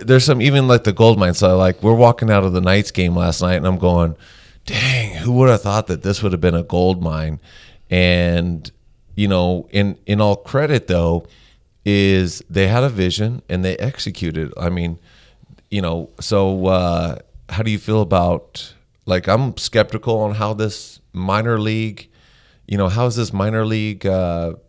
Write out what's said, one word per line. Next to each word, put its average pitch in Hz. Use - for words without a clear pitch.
there's 127
some, 127
even, 139
like, 120
the 104
gold 113
mine. 90
So, 92
like, 92
we're 113
walking 117
out 101
of 92
the 90
Knights 98
game 87
last 87
night 90
and 80
I'm 92
going, 85
"Dang, 113
who 117
would 127
have 107
thought 104
that 85
this 98
would 98
have 82
been 87
a 85
gold 90
mine?" 78
And, 87
you 101
know, 90
in, 101
in 104
all 104
credit, 143
though, 85
is 98
they 95
had 120
a 139
vision 104
and 90
they 92
executed. 82
I 85
mean, 85
you 101
know, 85
so, 95
uh, 85
how 90
do 110
you 101
feel 107
about, 87
like, 90
I'm 117
skeptical 110
on 104
how 107
this 107
minor 107
league, 110
you 101
know, 98
how's 117
this 113
minor 107
league, 107
uh, 85